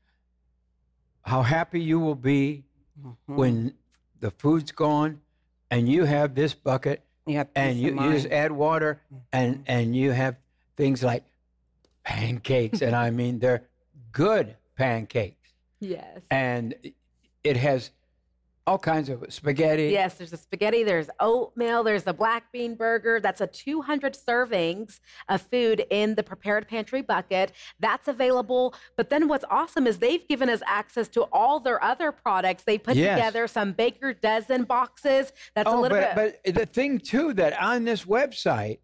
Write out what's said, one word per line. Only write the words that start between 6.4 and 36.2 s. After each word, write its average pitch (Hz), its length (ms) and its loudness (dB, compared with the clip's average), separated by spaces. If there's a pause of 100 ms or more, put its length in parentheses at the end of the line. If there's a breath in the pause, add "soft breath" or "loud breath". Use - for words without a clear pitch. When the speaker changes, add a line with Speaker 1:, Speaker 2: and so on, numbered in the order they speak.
Speaker 1:
bucket, 139 480 -2 (240)
Speaker 2:
You 147 120 -2
have 143 180 -4
Speaker 1:
and 135 180 0
Speaker 2:
peace 120 80 -2
Speaker 1:
you, 139 160 -2
Speaker 2:
of 139 60 0
Speaker 1:
you 151 80 2
just 139 140 0
Speaker 2:
mind. 147 80 -2
Speaker 1:
add 151 180 0
water, 151 480 0 (320)
and, 127 240 0
Speaker 2:
Mm-hmm. 139 100 -16
Speaker 1:
and 120 300 0
you 131 160 2
have 127 240 0 (400)
things 135 260 2
like 123 220 -2 (800)
pancakes, 120 800 -2
and 120 120 0
I 120 160 2
mean, 120 280 -2
they're 123 240 2 (500)
good 165 440 2 (200)
pancakes. 113 720 -2 (300)
Speaker 3:
Yes. 180 400 -12 (100)
Speaker 1:
And 123 440 -2 (720)
it 143 120 2
has 131 340 0 (760)
all 190 140 2
kinds 156 300 -2
of 123 200 -8
spaghetti. 156 600 2
Speaker 3:
Yes, 185 260 2
there's 170 180 -16
a 170 40 -12
spaghetti, 214 480 0
there's 170 340 0
oatmeal, 233 640 0
there's 214 220 2
the 185 80 -2
black 220 400 -2
bean 233 240 -6
burger. 226 420 2
That's 196 220 -2
a 190 80 0
two 294 340 -6
hundred 277 320 -2
servings 220 840 -2 (280 loud breath)
of 190 140 -2
food 226 480 2
in 214 240 2
the 214 80 0
prepared 208 460 -4
pantry 233 340 -4
bucket. 190 480 0 (300 loud breath)
That's 220 260 -2
available. 254 680 2 (240 loud breath)
But - 140 -2
then 302 160 4
what's 285 240 0
awesome 269 380 0
is 196 100 0
they've 277 300 0
given 254 200 0
us 226 160 -2
access 208 440 -4
to 233 140 0 (100)
all 254 260 4
their 247 240 0
other 254 300 0
products. 185 500 -2
They 220 160 0
put 240 160 -2
Speaker 1:
Yes. 180 240 2
Speaker 3:
together 226 300 0
some 202 240 -2
Baker's 247 500 -2
Dozen 220 420 0
boxes. 262 680 0 (240 loud breath)
That's 208 120 2
a 226 40 2
Speaker 1:
Oh, 240 80 2
Speaker 3:
little 202 180 2
Speaker 1:
but, 190 160 2
Speaker 3:
bit. 214 300 0